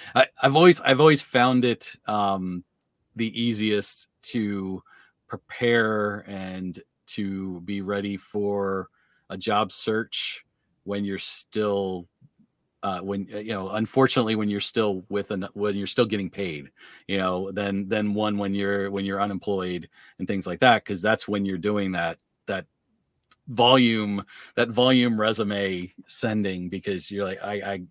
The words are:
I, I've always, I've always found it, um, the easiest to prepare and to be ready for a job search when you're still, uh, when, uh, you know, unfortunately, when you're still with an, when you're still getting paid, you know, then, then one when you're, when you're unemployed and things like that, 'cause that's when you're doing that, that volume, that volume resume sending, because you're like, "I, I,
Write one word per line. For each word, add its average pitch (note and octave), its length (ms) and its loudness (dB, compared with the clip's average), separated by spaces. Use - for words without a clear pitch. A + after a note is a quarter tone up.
I, C3+ 140 6
I've C#3 120 4
always, E3+ 260 10
I've C3+ 180 4
always D#3 240 6
found B2+ 420 4
it, - 300 -2
um, G2 580 -2
the A2+ 260 -4
easiest G#2+ 680 0
to G2 600 -4
prepare A2 1000 0
and F#2 520 -10
to F#2+ 540 -6
be G2 200 -8
ready G2+ 360 -4
for G2 720 -4
a F#2+ 60 -8
job G#2 340 0
search - 720 -4
when G2+ 200 -4
you're G2 140 -4
still, G2 880 -2
uh, F#2+ 160 -2
when, G2 340 -4
uh, G2+ 60 -8
you A2 120 -8
know, F#2+ 200 -4
unfortunately, A2+ 640 2
when G#2+ 120 0
you're G2+ 140 -2
still G#2 480 0
with G2+ 220 -4
an, G2 220 -4
when G#2 220 -2
you're G2 120 -4
still A#2+ 180 2
getting G2 240 -2
paid, D#2 400 -8
you G2 100 -2
know, F#2 340 -2
then, G2+ 360 -2
then G#2 260 0
one G#2+ 240 -2
when G2+ 160 -2
you're, G2 380 -2
when G2 140 -4
you're G2 160 -2
unemployed F#2+ 680 -4
and F#2+ 80 -6
things G2 180 -4
like F2 140 -8
that, A#2+ 260 4
'cause F#2+ 160 -6
that's G#2+ 260 0
when G2+ 180 -2
you're F#2+ 120 -4
doing G2 360 -2
that, E2+ 260 -4
that F#2+ 200 -6
volume, A2+ 720 6
that A#2 140 2
volume A#2+ 520 4
resume G2+ 720 0
sending, G2+ 600 -2
because F#2 440 -6
you're G2+ 140 -4
like, F#2 180 -6
"I, G2+ 180 -6
I, G2 120 -6